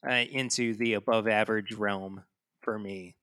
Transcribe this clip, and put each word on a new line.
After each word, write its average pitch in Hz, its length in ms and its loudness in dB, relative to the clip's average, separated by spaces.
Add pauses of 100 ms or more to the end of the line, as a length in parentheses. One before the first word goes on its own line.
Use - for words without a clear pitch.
uh, 120 240 2
into 123 460 -2
the 117 200 2
above 110 340 2
average 107 460 2
realm 98 500 -4 (340)
for - 180 -4
me. 196 460 -10